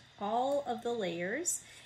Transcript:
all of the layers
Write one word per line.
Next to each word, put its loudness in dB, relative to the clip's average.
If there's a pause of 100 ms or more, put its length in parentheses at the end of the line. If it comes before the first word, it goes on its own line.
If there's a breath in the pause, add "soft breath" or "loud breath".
(200)
all 2
of -2
the 0
layers 0 (260 loud breath)